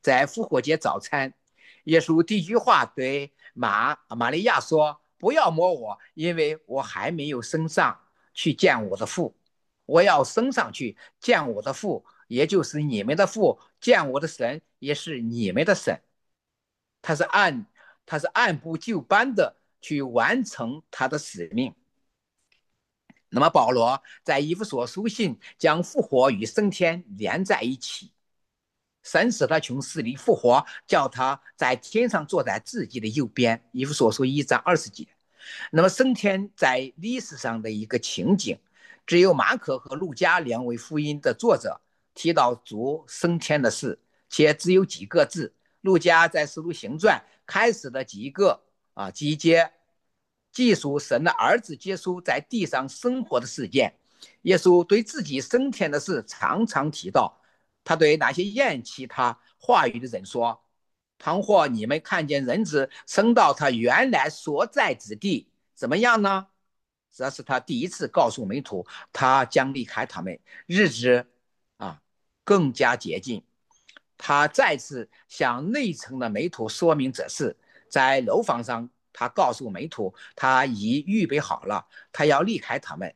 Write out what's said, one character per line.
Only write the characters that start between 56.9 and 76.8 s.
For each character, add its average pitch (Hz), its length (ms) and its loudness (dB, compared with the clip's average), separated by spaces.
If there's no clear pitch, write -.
提 - 180 -10
到， - 320 0
他 165 120 0
对 156 220 6
那 127 140 0
些 175 120 -4
厌 202 400 -2
弃 - 240 -14
他 123 320 -2
话 170 300 4
语 120 120 -4
的 127 60 -10
人 117 180 -8
说 117 400 -4
：“倘 175 240 -2
或 190 260 4
你 110 200 -4
们 147 120 -2
看 160 280 -4
见 139 180 -2
人 160 180 0
子 147 280 -2
升 226 260 4
到 190 180 6
他 139 200 2
原 127 400 2
来 147 180 2
所 156 380 -4
在 214 260 0
之 107 220 -10
地， 156 340 -4
怎 - 160 -6
么 156 80 2
样 226 240 4
呢？” 196 240 0
这 127 200 -8
是 - 100 -16
他 131 180 -2
第 127 200 -4
一 165 80 -2
次 151 200 -8
告 135 220 2
诉 107 160 -8
门 117 160 -6
徒， 90 240 -8
他 131 340 4
将 135 280 0
离 131 100 -6
开 113 220 -6
他 90 160 -14
们， 90 180 -10
日 185 200 2
子， 123 380 2
啊， 87 260 -12
更 175 280 4
加 120 240 2
接 95 240 -8
近。 113 240 -10
他 147 240 2
再 180 300 2
次 120 320 -12
向 135 440 -2
内 254 200 -2
城 131 280 -12
的 120 100 -4
门 123 180 -4
徒 113 220 -8
说 165 240 2